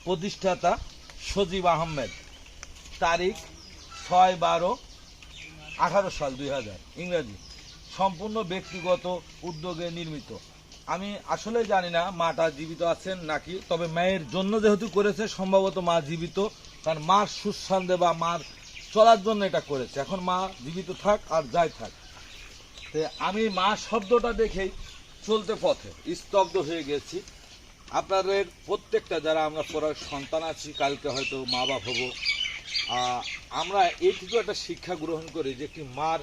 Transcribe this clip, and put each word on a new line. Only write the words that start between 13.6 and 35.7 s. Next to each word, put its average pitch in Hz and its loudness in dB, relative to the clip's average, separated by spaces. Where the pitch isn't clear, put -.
তবে 170 0
মায়ের 180 2
জন্য 190 0
যেহেতু 208 6
করেছে, 202 4
সম্ভবত 190 4
মা 170 4
জীবিত, 170 -4
কারণ 156 0
মার 202 8
সুস্বান্দে 185 2
বা 170 8
মার 165 0
চলার 220 10
জন্য 214 2
এটা 165 0
করেছে। 131 -2
এখন 185 -4
মা 180 2
জীবিত 165 -6
থাক 208 4
আর 156 4
যাই 165 4
থাক, 107 -10
তে 156 0
আমি 208 0
মা 190 4
শব্দটা 226 2
দেখেই 190 0
চলতে 214 0
পথে 139 0
স্তব্ধ 190 2
হয়ে 165 -4
গেছি। 147 -4
আপনাদের 190 2
প্রত্যেকটা, 202 -2
যারা 156 4
আমরা 151 -4
পড়ার 151 0
সন্তান 147 -4
আছি, - -10
কালকে 139 0
হয়তো 135 -4
মা 127 0
বাপ 131 -2
হব, 123 -2
আহ, 123 2
আমরা 190 2
এইটুকু 190 0
একটা 208 -2
শিক্ষা 175 -6
গ্রহণ 160 -4
করি 139 -2
যে 135 -8
একটি 160 -12